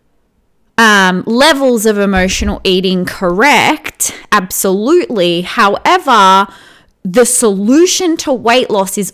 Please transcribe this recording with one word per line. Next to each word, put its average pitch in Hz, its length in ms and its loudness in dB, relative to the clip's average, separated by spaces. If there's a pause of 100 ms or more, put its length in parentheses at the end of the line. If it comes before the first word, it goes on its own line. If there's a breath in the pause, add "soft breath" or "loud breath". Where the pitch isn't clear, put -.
(760 soft breath)
um, 196 480 2
levels 254 600 0
of 208 120 2
emotional 196 680 -2
eating, 185 400 0
correct? 208 1080 -2 (180 loud breath)
Absolutely. 196 1120 -2
However, 202 1080 2 (600 loud breath)
the 220 160 2
solution 269 920 0
to 294 160 -4
weight 233 380 0
loss 196 260 -2
is 196 160 -6